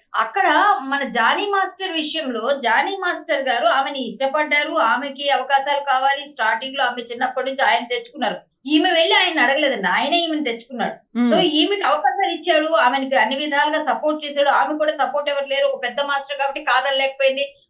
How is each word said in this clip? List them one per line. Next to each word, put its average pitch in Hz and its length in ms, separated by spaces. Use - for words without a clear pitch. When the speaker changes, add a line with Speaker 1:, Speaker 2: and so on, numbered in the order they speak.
Speaker 1:
అక్కడ 381 300
మన 277 260
జానీ 262 420
మాస్టర్ 381 420
విషయంలో 277 680
జానీ 254 400
మాస్టర్ 311 480
గారు 240 180
ఆమెని 269 420
ఇష్టపడ్డారు, 294 640
ఆమెకి 277 560
అవకాశాలు 277 600
కావాలి. 269 400
starting 233 440
లో 277 80
ఆమె 247 180
చిన్నప్పటి 254 480
నుంచి 262 140
ఆయన 233 200
తెచ్చుకున్నారు, 233 520
ఈమె 311 240
వెళ్ళి 339 240
ఆయన 359 260
అడగలేదండి, 262 460
ఆయనే 269 380
ఈమెను 311 200
తెచ్చుకున్నాడు. 233 720
Speaker 2:
Hmm. 240 140
Speaker 1:
So 339 80
ఈమెకి 359 420
అవకాశాలు 392 500
ఇచ్చాడు, 320 400
ఆమెకి 269 440
అన్ని 226 200
విధాలుగా 302 580
support 302 300
చేశాడు, 285 240
ఆమె 302 300
కూడా 302 140
support 285 380
ఎవరు 277 180
లేరు, 277 180
ఒక 269 160
పెద్ద 247 180
మాస్టర్ 277 380
కాబట్టి 277 220
కాదనలేకపోయింది, 269 960